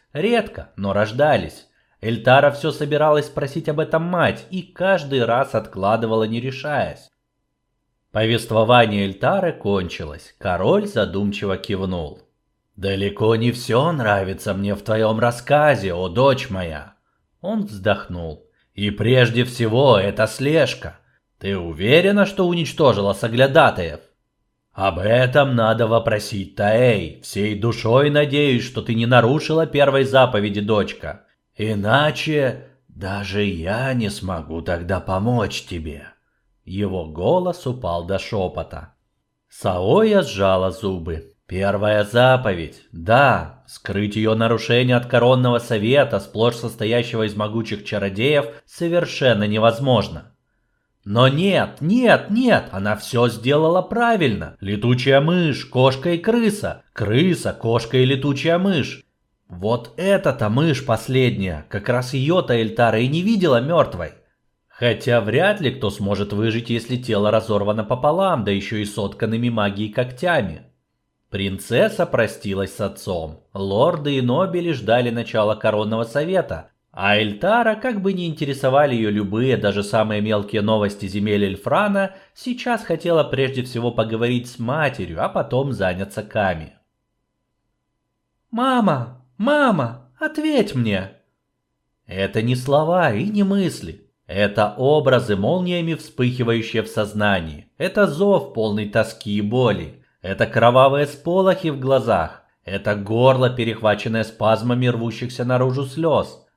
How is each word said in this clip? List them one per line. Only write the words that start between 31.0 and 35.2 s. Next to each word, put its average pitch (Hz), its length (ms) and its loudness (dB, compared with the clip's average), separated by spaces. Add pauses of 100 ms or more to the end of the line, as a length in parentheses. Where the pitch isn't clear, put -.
Иначе 127 1120 0 (180)
даже 98 560 -6
я 101 480 -4
не 117 180 -2
смогу 82 520 -8
тогда 87 400 -4
помочь 101 640 -2